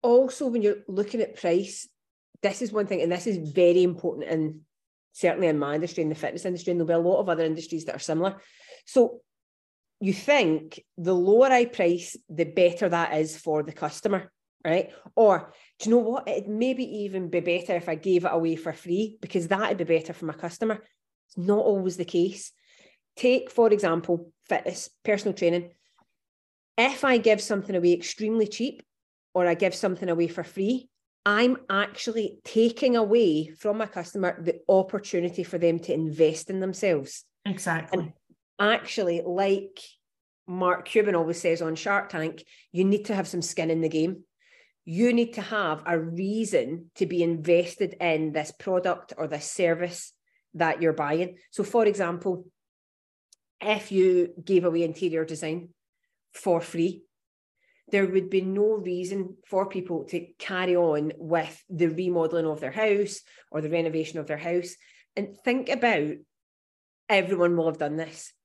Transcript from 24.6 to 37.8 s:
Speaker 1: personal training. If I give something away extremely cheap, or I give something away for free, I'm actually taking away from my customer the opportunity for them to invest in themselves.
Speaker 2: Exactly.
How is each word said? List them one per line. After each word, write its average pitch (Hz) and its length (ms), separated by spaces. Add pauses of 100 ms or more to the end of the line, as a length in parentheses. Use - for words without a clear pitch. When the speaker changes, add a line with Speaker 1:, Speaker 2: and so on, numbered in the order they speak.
Speaker 1:
personal 202 320
training. 175 360 (1040)
If 269 260
I 262 140
give 214 240
something 196 340
away 175 180
extremely 214 540
cheap, - 340 (520)
or 180 120
I 170 80
give 185 220
something 185 340
away 170 180
for 170 160
free, 214 460 (360)
I'm 240 320 (120)
actually 208 760
taking 233 520
away 196 520
from 208 300
my 220 80
customer 180 560
the 165 260
opportunity 185 760
for 175 140
them 170 220
to 170 140
invest 156 560
in 190 100
themselves. 180 680 (200)
Speaker 2:
Exactly. 170 540